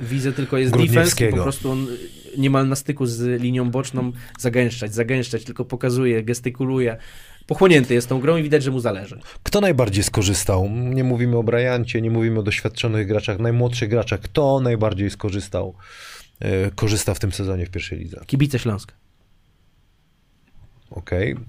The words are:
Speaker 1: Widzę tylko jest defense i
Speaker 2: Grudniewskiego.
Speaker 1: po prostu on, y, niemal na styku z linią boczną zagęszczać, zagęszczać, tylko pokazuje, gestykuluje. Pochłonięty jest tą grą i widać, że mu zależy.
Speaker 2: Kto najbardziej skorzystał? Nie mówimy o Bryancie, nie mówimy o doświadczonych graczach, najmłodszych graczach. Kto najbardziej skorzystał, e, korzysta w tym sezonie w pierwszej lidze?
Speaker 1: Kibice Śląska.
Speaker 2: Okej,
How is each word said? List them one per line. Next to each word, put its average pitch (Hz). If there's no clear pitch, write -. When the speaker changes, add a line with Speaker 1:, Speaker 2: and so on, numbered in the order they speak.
Speaker 1:
Widzę 131
tylko 135
jest 131
defense 120
i 117
Speaker 2:
Grudniewskiego. 113
Speaker 1:
po 90
prostu 131
on, 131
y, -
niemal 135
na 135
styku 139
z 120
linią 123
boczną 127
zagęszczać, 120
zagęszczać, 117
tylko 120
pokazuje, 123
gestykuluje. 120
Pochłonięty 151
jest 120
tą 131
grą 156
i 160
widać, 147
że 135
mu 131
zależy. 101
Speaker 2:
Kto -
najbardziej 120
skorzystał? 98
Nie 127
mówimy 120
o 117
Bryancie, 120
nie 113
mówimy 113
o 104
doświadczonych 107
graczach, 104
najmłodszych 120
graczach. 110
Kto 139
najbardziej 107
skorzystał, 95
e, 98
korzysta 104
w -
tym 98
sezonie 95
w 85
pierwszej 85
lidze? 82
Speaker 1:
Kibice 139
Śląska. 104
Speaker 2:
Okej, 98